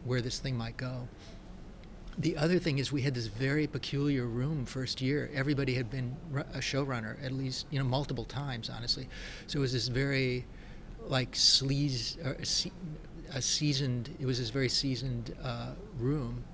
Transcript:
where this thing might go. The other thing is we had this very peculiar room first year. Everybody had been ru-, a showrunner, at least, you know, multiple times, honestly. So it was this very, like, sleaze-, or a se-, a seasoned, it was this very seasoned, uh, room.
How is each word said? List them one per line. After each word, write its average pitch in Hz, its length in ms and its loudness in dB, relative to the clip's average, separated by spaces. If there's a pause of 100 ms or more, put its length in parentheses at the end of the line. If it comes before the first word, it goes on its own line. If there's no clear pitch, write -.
where 123 180 2
this 120 180 -2
thing 131 180 -2
might 117 180 -4
go. 127 320 -4 (1080)
The 165 200 0
other 170 220 6
thing 143 200 2
is 135 140 0
we 143 80 2
had 135 120 2
this 120 140 -2
very 135 400 2
peculiar 139 580 2
room 127 400 0
first 127 360 -4
year. 135 320 2
Everybody 139 400 2
had 120 160 0
been 127 260 -2 (160)
ru-, 139 220 0
a 135 60 -4
showrunner, 127 640 0
at 131 120 -4
least, 135 380 -2
you 147 60 0
know, 135 60 4
multiple 127 400 2
times, 127 460 -4
honestly. 120 400 -2 (380)
So - 120 0
it - 20 4
was 127 120 2
this 120 160 2
very, 131 560 2 (600)
like, 127 260 2
sleaze-, 135 920 4
or 131 100 0
a 147 100 -6
se-, - 260 0 (600)
a 135 80 0
seasoned, 135 760 2
it 147 80 -2
was 127 140 2
this 120 100 0
very 131 200 2
seasoned, 127 760 0
uh, 120 280 -4 (280)
room. 123 540 0